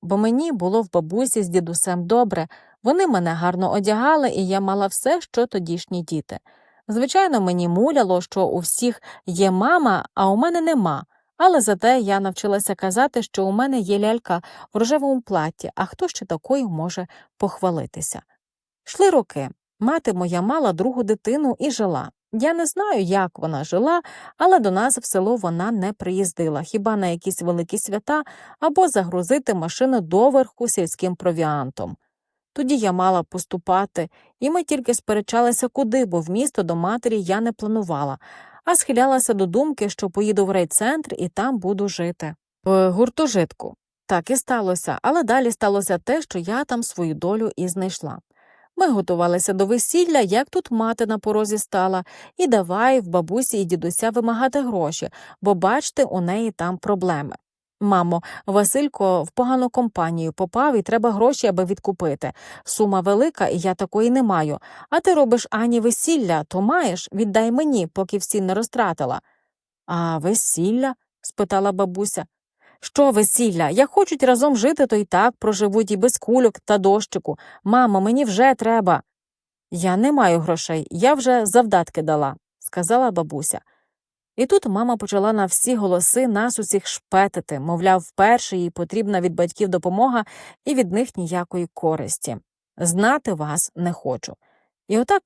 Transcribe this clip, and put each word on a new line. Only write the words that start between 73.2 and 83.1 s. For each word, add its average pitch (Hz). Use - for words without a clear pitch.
Як 247
хочуть 359
разом 254
жити, 277
то 220
й 208
так 202
проживуть 208
і 208
без 233
кульок 233
та 208
дощику. 196
Мамо, 214
мені 233
вже 240
треба". 226
"Я 180
не 254
маю 196
грошей, 165
я 240
вже 247
завдатки 196
дала", 151
сказала 226